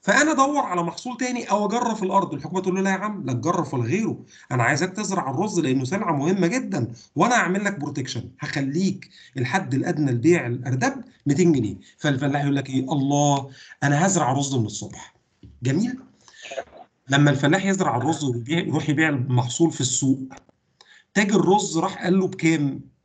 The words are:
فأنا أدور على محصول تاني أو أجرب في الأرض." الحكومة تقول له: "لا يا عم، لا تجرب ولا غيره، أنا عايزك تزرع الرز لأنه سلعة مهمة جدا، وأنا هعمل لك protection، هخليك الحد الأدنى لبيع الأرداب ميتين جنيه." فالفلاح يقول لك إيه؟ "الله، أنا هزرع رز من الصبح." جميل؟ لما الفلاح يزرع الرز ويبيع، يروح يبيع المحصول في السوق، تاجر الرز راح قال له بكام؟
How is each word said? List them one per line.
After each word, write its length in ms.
فأنا 300
أدور 260
على 240
محصول 340
تاني 340
أو 160
أجرب 300
في 60
الأرض." 320
الحكومة 260
تقول 140
له: 60
"لا 100
يا 40
عم، 300
لا 80
تجرب 420
ولا 100
غيره، 400
أنا 100
عايزك 300
تزرع 380
الرز 300
لأنه 240
سلعة 320
مهمة 300
جدا، 460
وأنا 180
هعمل 300
لك 140
protection، 520
هخليك 680
الحد 380
الأدنى 360
لبيع 360
الأرداب 580
ميتين 260
جنيه." 240
فالفلاح 440
يقول 140
لك 140
إيه؟ 220
"الله، 580
أنا 240
هزرع 260
رز 220
من 120
الصبح." 480
جميل؟ 360
لما 220
الفلاح 340
يزرع 320
الرز 280
ويبيع، 340
يروح 300
يبيع 200
المحصول 640
في 80
السوق، 380
تاجر 260
الرز 380
راح 260
قال 140
له 80
بكام؟ 540